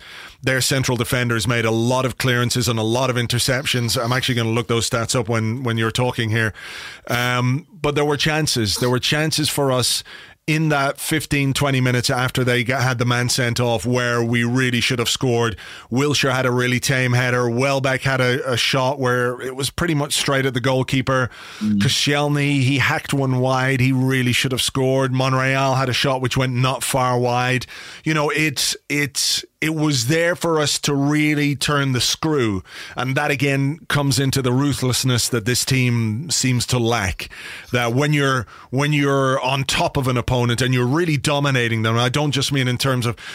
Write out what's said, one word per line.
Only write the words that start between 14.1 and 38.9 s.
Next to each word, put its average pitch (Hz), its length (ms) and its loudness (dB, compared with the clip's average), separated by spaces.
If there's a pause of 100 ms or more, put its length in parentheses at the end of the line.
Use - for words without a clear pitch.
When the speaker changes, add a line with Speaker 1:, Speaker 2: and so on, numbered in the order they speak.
Speaker 1:
we 120 180 2
really 123 380 2
should 120 180 0
have 117 100 0
scored. 117 480 0 (320)
Wilshere 135 440 2
had 127 140 0
a 127 40 2
really 123 300 2
tame 127 320 0
header. 123 360 2
Welbeck 131 540 0
had 135 180 0
a, 123 320 0
a 117 40 0
shot 135 420 0
where 123 420 0
it 131 140 -6
was 131 160 -4
pretty 170 240 -2
much 143 200 0
straight 135 300 0
at 135 80 0
the 127 80 -2
goalkeeper. 131 720 0 (300)
Speaker 2:
Mm. 107 180 0
Speaker 1:
Koscielny, 143 840 2
he 135 160 2
hacked 147 360 0
one 131 240 0
wide. 131 400 2
He 131 140 2
really 131 400 2
should 127 180 0
have 127 120 -2
scored. 131 500 0
Monreal 131 640 2
had 131 120 0
a 123 40 -2
shot 131 280 0
which 127 160 -2
went 131 180 0
not 127 280 0
far 127 380 0
wide. 123 460 0 (360)
You 156 100 0
know, 151 180 2
it's, 147 460 0 (120)
it's, - 560 -2 (160)
it 156 160 -2
was 147 320 0
there 170 260 2
for 170 240 0
us 147 220 0
to 151 120 0
really 147 640 2
turn 139 380 0
the 120 80 0
screw. 117 640 0 (320)
And 131 200 -4
that, 147 140 0
again, 139 480 0 (100)
comes 139 300 0
into 135 240 0
the 123 100 0
ruthlessness 127 760 0
that 113 160 -2
this 123 200 0
team 123 680 0
seems 123 360 0
to 127 140 0
lack. 113 480 0 (420)
That 120 220 0
when 147 200 2
you're, 139 360 2 (220)
when 143 220 0